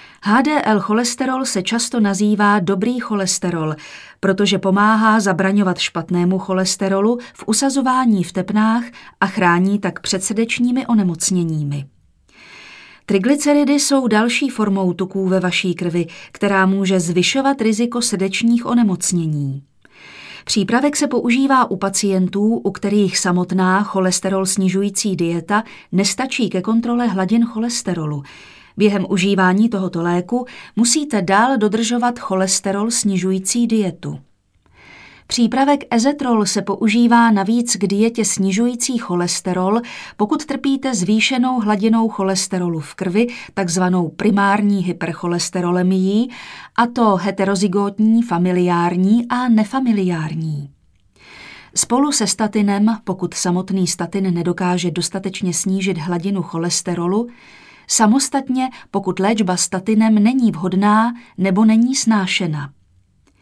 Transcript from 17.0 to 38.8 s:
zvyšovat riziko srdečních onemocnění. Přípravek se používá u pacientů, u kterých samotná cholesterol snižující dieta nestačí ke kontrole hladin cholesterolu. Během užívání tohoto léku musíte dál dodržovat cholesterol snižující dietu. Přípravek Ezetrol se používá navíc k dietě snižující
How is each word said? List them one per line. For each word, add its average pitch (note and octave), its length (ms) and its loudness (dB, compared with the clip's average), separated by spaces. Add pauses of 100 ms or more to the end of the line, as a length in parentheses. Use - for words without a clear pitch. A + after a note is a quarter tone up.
zvyšovat C4+ 600 0
riziko A#3 420 0
srdečních A3+ 640 0
onemocnění. D#3+ 960 0 (800)
Přípravek A#3+ 520 0
se C#4+ 100 0
používá B3+ 640 2
u G3 60 -2
pacientů, G3 720 0 (100)
u - 140 -4
kterých G3+ 480 0
samotná F#3 640 2
cholesterol F#3+ 640 0
snižující G3 720 0
dieta E3+ 480 -2 (280)
nestačí A#3+ 580 -2
ke F#3 120 -2
kontrole A#3 440 0
hladin G3 380 2
cholesterolu. F3+ 800 -4 (540)
Během G3+ 320 2
užívání F#3+ 600 2
tohoto F#3 340 -4
léku F3+ 440 -2 (300)
musíte A#3+ 460 0
dál G#3+ 340 4
dodržovat A#3 600 0
cholesterol G3 720 -2
snižující F#3+ 760 0
dietu. F#3 520 -2 (1080)
Přípravek C4+ 640 2
Ezetrol A#3+ 560 2
se G3 160 -2
používá A#3 680 4
navíc A3 460 0
k F#3+ 100 -2
dietě A3 380 0
snižující A#3 760 -2